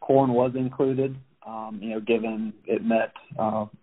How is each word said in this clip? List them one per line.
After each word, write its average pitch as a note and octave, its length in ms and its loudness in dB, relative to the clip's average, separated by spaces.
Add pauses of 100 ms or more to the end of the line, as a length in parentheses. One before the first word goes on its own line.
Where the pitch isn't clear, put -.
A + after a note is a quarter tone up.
Corn C3+ 320 4
was B2 220 4
included, C3 600 0 (320)
um, A2 360 -10
you A2+ 80 -6
know, A2 100 -4
given A2 540 0 (100)
it G#2 180 -2
met, A2+ 300 2 (260)
uh, A2 280 -2 (160)